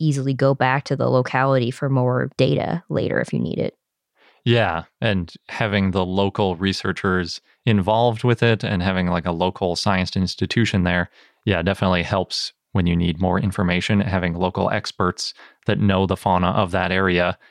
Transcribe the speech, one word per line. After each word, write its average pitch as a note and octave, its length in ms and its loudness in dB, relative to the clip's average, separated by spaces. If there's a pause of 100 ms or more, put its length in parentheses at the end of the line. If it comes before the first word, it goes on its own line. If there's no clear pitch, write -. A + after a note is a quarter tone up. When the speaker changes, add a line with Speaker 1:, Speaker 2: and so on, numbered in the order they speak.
Speaker 1:
easily C#3 340 0
go C3+ 180 4
back C3 320 0
to C#3 120 -2
the B2 120 0
locality B2+ 640 2
for C#3 180 -4
more B2+ 480 0
data - 520 0
later - 320 -2
if - 120 -4
you - 60 -2
need - 200 -4
it. - 200 -4 (640)
Speaker 2:
Yeah, G2+ 400 2 (160)
and F#2+ 320 0 (160)
having G2+ 440 0
the F#2 120 2
local F#2+ 520 0
researchers F#2 840 -2 (240)
involved A2 600 2
with A#2+ 180 2
it A2+ 220 2
and G#2 180 -2
having, F#2 240 0
like, F2 180 0
a F2 80 -2
local F2+ 440 -2
science F#2 400 0
institution G2 680 0
there, F2+ 280 0 (340)
yeah, F2+ 180 2
definitely F#2 400 2
helps - 500 -4 (200)
when F2+ 140 2
you E2+ 100 2
need E2+ 240 0
more F2+ 180 2
information, F2+ 600 0
having F2+ 340 -2
local F#2 360 -2
experts - 640 -4 (320)
that G#2 120 0
know G2 280 2
the F#2 100 0
fauna F2+ 340 0
of F#2+ 220 0
that F#2 180 0
area F2+ 480 0 (120)